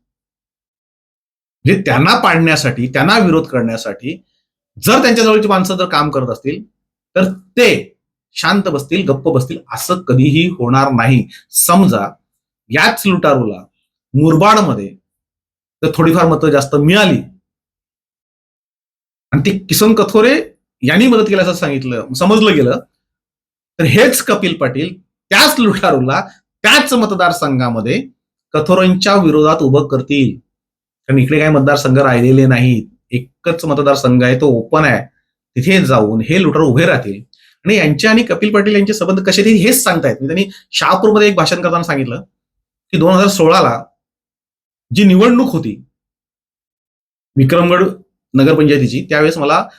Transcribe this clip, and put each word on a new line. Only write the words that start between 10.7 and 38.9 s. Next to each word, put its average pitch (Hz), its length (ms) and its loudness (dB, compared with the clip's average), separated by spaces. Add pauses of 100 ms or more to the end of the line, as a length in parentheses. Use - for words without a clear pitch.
नाही. 123 360 0 (300)
समजा 139 500 0 (600)
याच 156 360 -2
लुटारूला 131 540 0 (540)
मुरबाडमध्ये 160 720 2 (960)
जर 156 140 -2
थोडीफार 165 320 2
मतं 156 220 0
जास्त 139 260 -2
मिळाली 160 460 2 (2000)
आणि 147 100 0
ते 190 180 -2
किसन 214 340 0
कथोरे 214 400 2 (500)
यांनी 175 240 2
मदत 220 200 2
केल्याचं 185 260 0
सांगितलं, 131 600 -8
समजलं 202 420 2
गेलं, 131 240 0 (1000)
तर 170 40 0
हेच 220 380 2
कपिल 185 360 -4
पाटील 147 360 -6 (380)
त्याच 262 280 0
लुटारूला, 180 600 0 (440)
त्याच 269 300 0
मतदारसंघामध्ये 165 1080 -2 (520)
कथोरेंच्या 185 600 2
विरोधात 156 460 2
उभं 139 260 2
करतील, 135 500 -2 (720)
कारण 135 100 2
इकडे 143 200 0
काही 156 120 2
मतदारसंघ 139 480 2
राहिलेले 131 460 4
नाहीत, 123 420 0 (240)
एकच 165 540 -6
मतदारसंघ 135 580 2
आहे, 127 180 0
तो 147 80 2
ओपन 131 360 0
आहे, 113 160 0 (540)
तिथे 165 300 0
जाऊन 113 360 0
हे 170 200 0
लुटारू 151 260 2
उभे 135 180 2
राहतील. 120 360 -4 (440)
आणि 208 100 0
यांचे 156 320 0
आणि 226 160 2
कपिल 208 300 -4
पाटील 208 220 0
यांचे 202 180 0